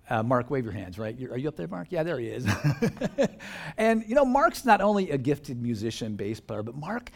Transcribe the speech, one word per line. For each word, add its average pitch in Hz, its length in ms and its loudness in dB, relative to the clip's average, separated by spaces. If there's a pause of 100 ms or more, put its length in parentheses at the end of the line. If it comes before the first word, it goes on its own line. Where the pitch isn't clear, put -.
(100)
Uh, 113 120 2
Mark, 123 280 2
wave 135 140 -2
your 107 80 -6
hands, 92 260 -8
right? 110 180 -6
You're, 127 160 -10
are 120 60 -6
you 143 100 -4
up 147 80 -6
there, 170 120 -6
Mark? 180 220 -8
Yeah, 170 120 0
there 160 160 -2
he 117 100 -4
is. 117 240 -6
<laughs> - 1300 -2
And, 220 280 4
you 214 80 -2
know, 285 100 6
Mark's 277 400 4
not 208 160 8
only 196 300 4
a 143 80 2
gifted 135 440 0
musician, 113 520 -2
bass 104 260 -4
player, 107 220 -6
but 120 140 -8
Mark 202 400 -6